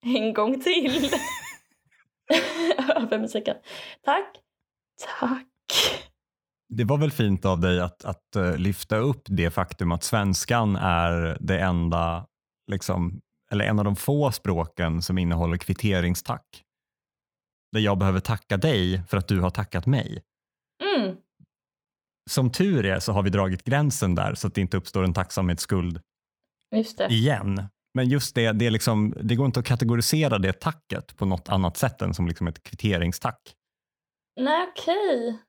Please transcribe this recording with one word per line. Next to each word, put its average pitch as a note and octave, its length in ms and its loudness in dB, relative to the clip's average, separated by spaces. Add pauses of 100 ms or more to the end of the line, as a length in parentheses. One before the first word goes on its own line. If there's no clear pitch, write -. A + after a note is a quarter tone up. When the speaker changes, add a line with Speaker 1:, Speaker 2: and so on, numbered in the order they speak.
Speaker 1:
en A3 280 0
gång A3 280 0
till D4 480 0
<laughs> - 0 - (1900)
över A3 240 0
musiken. A3 380 -4 (480)
"Tack." F4+ 340 0 (800)
Tack. B3+ 280 -2 (1200)
Speaker 2:
Det A#2 140 0
var C3 140 4
väl D3 140 2
fint G2+ 340 2
av F#2 140 4
dig F2+ 200 4
att, F2+ 260 -6
att, - 300 -10
eh, F2+ 220 0
lyfta G2 400 0
upp B2+ 280 0
det F2 260 0
faktum F2 400 -2
att E2+ 120 -2
svenskan G#2 720 0
är E2+ 640 0
det F2 200 0
enda, E2+ 680 0 (460)
liksom, F#2 500 -4 (300)
eller G#2 140 0
en G#2 140 2
av G#2 60 2
de G2+ 100 2
få C#3+ 360 0
språken E2+ 680 -2
som F#2 160 -2
innehåller E2+ 400 0
kvitteringstack. F#2 1040 -2 (1080)
Där A2 80 0
jag G2+ 180 2
behöver F#2+ 220 2
tacka G#2 380 -2
dig F#2+ 500 0
för G2+ 100 0
att F#2 100 -2
du G2 120 2
har F2+ 100 2
tackat F2+ 360 -6
mig. - 380 -2 (720)
Speaker 1:
Mm. F#3+ 180 -2 (1120)
Speaker 2:
Som B2+ 220 2
tur F3+ 340 2
är F#2+ 140 2
så A2 120 -2
har G2 120 2
vi G2 60 2
dragit F#2+ 340 0
gränsen B2 520 2
där F2+ 200 0
så - 120 -6
att E2+ 80 -4
det G2+ 60 0
inte F#2 160 -2
uppstår F#2 260 -2
en F#2 100 2
tacksamhetsskuld F2 880 -2 (760)
Speaker 1:
Just A3 220 -2
det. F#3+ 100 -2
Speaker 2:
igen. G#2+ 560 0 (300)
Men B2+ 160 2
just C#3 260 0
det, A2+ 160 2
det A2 160 2
är A2+ 40 2
liksom, G#2+ 500 2
det A2+ 140 0
går C3+ 100 2
inte B2 140 0
att A#2 60 -4
kategorisera A#2+ 720 0
det F#2 160 2
tacket - 640 -8
på G2+ 80 -2
något F#2 240 -2
annat F#2 280 0
sätt - 240 -2
än F#2 120 -2
som F2 140 -2
liksom E2+ 200 -4
ett D#2+ 160 -8
kvitteringstack. F2+ 760 -2 (1000)
Speaker 1:
Nej, D#4 300 0
okej. C#4+ 760 -2